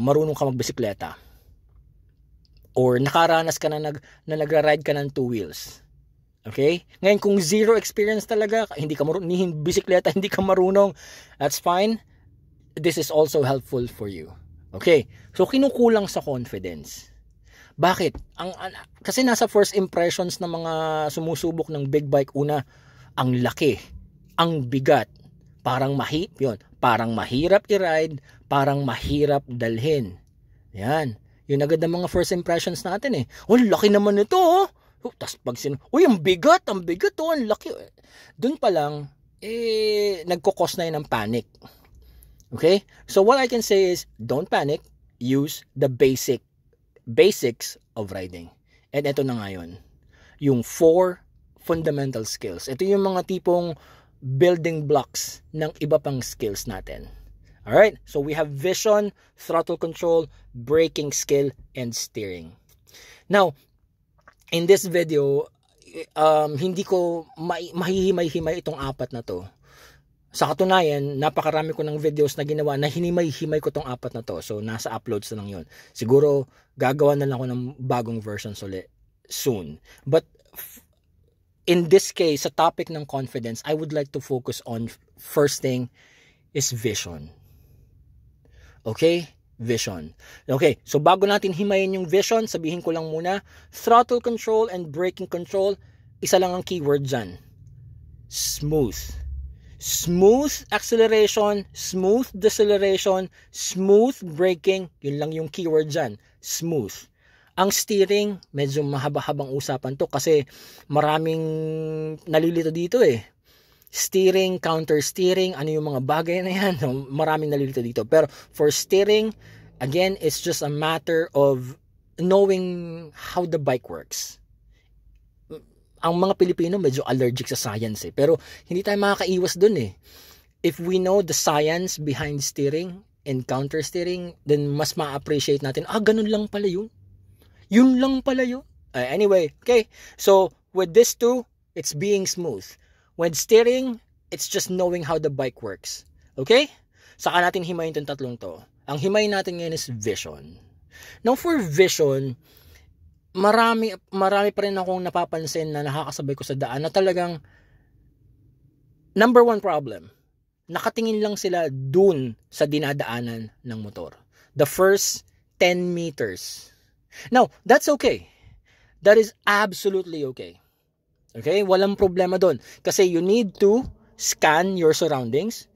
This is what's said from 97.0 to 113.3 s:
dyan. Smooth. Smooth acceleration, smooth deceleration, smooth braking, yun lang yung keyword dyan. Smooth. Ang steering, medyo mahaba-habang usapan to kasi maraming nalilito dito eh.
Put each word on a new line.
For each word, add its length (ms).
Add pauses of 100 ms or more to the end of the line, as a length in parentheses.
dyan. 400 (880)
Smooth. 640 (880)
Smooth 720 (160)
acceleration, 1040
smooth 600
deceleration, 960 (200)
smooth 640 (200)
braking, 560 (120)
yun 160
lang 160
yung 160
keyword 400
dyan. 280 (240)
Smooth. 520 (640)
Ang 160
steering, 640 (160)
medyo 320
mahaba-habang 640
usapan 480
to 80
kasi 400 (400)
maraming 560 (880)
nalilito 400
dito 320
eh. 200 (640)